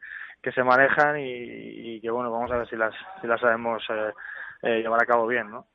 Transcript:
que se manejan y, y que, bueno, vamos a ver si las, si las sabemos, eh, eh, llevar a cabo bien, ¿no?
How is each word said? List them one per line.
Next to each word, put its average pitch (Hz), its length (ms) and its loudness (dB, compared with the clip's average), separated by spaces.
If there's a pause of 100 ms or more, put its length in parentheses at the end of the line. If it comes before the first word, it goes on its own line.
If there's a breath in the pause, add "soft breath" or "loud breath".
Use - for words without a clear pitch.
(420 loud breath)
que 127 100 -4
se 127 120 2
manejan 135 560 6
y, 117 760 -10
y 107 60 -14
que, 113 80 -6
bueno, 120 200 -2
vamos 117 220 -4
a 123 60 0
ver 117 120 -4
si 120 60 -8
las, 110 180 0 (280)
si 120 60 -6
las 117 140 2
sabemos, 117 480 2
eh, 107 220 -2 (500 loud breath)
eh, 113 200 2
llevar 113 200 2
a 113 40 2
cabo 117 200 4
bien, 113 240 -2
¿no? 117 260 -14